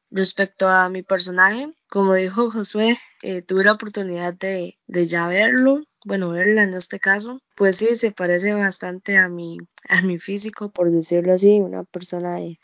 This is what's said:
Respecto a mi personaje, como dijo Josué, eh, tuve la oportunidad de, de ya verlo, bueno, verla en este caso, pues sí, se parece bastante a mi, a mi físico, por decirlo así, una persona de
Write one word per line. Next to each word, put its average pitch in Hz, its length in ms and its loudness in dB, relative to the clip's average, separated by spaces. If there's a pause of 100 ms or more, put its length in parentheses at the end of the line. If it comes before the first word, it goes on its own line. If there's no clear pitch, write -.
(100)
Respecto 190 580 0
a 185 200 4
mi 185 140 -8
personaje, 185 680 0 (220)
como 190 240 2
dijo 190 360 0
Josué, 220 460 0 (260)
eh, 185 200 -8
tuve 190 220 0
la 208 80 6
oportunidad 190 600 -6
de, 185 520 -8
de 175 200 0
ya 170 220 -2
verlo, 254 540 2 (240)
bueno, 196 240 -4
verla 202 340 2
en 190 100 -2
este 185 260 0
caso, 214 400 -4 (160)
pues 196 200 4
sí, 233 180 4
se 233 160 2
parece 180 420 -2
bastante 196 640 -2
a 190 140 4
mi, 170 260 -10 (320)
a 185 140 2
mi 180 160 -2
físico, 202 520 -2
por 175 200 0
decirlo 175 420 2
así, 202 280 6
una 185 240 -6
persona 175 520 -8
de 170 280 -10